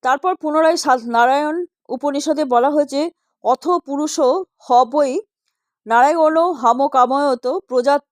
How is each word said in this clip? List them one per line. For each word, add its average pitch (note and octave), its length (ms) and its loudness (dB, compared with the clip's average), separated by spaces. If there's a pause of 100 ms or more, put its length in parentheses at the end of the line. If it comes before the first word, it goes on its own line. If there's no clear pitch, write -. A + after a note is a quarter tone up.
তারপর D4 340 -2
পুনরায় D#4+ 400 0
সা-, B3+ 340 0
নারায়ণ C#4+ 540 0 (240)
উপনিষদে D4 560 -4
বলা B3 260 2
হয়েছে, D4 400 -2 (320)
"অথ B3 260 -2
পুরুষ D4+ 520 -4 (400)
হ B3+ 240 4
বৈ C#4 360 -2 (680)
নারায়ণ D#4 640 2
হাম B3 360 0
কাময়ত C4 580 0
প্রজা C4+ 520 -2 (140)